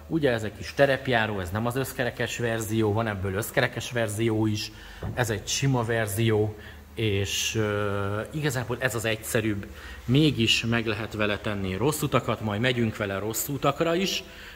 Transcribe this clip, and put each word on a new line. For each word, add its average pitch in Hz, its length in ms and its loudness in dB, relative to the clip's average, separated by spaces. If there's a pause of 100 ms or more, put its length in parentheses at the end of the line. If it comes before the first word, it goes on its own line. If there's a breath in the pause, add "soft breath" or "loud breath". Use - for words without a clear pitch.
Ugye 147 240 2
ez 113 120 0
egy 104 140 -6
kis - 160 -10
terepjáró, 127 640 2
ez 98 100 -4
nem 110 160 0
az 120 100 -2
összkerekes 123 640 -2
verzió, 110 560 2
van 113 140 2
ebből 98 260 -2
összkerekes 120 580 0
verzió 110 540 2
is, 107 260 -2 (420 loud breath)
ez 117 160 0
egy 101 180 -4
sima 131 360 2
verzió, 110 720 2 (400 loud breath)
és, 101 600 0
ö, 104 640 0 (100)
igazából 127 480 -2
ez 127 160 0
az 110 100 -2
egyszerűbb. 110 600 0 (380 loud breath)
Mégis 120 600 4
meg 117 200 0
lehet 107 280 -4
vele 104 240 0
tenni 98 380 -2
rossz 135 260 0
utakat, 123 400 2
majd 107 200 0
megyünk 120 360 2
vele 98 220 -2
rossz 107 280 -4
utakra 147 480 2
is, 185 280 0 (320 loud breath)